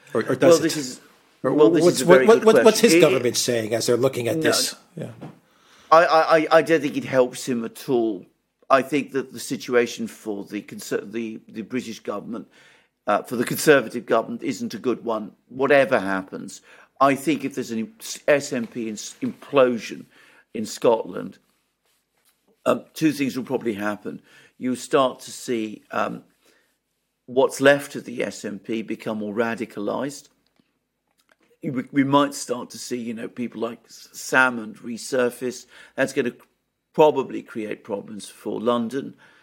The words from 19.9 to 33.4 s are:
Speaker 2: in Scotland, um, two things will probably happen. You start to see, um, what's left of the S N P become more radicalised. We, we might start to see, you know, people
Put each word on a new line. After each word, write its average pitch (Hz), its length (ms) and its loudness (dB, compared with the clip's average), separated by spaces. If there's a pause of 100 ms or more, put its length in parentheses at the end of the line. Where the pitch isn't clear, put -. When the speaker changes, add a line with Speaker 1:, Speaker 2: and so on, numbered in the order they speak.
Speaker 2:
in 110 120 -8
Scotland, 104 720 -2 (1300)
um, 123 280 0
two 156 180 0
things 135 240 -2
will 127 80 -6
probably 113 300 -4
happen. 104 480 -8 (360)
You 127 180 -4
start 131 460 0
to - 100 -16
see, 110 600 -8
um, 107 320 -4 (1000)
what's 127 340 0
left 143 360 4
of 117 100 -10
the 123 180 -6
S - 220 -8
N 101 140 -10
P 113 240 -6
become 110 340 -8
more 104 160 -8
radicalised. 113 960 -6 (1300)
We, 127 280 -4
we 139 120 2
might 143 300 2
start - 380 -8
to 117 60 -16
see, 123 200 -8
you 117 160 -8
know, 113 140 -12
people 113 340 -10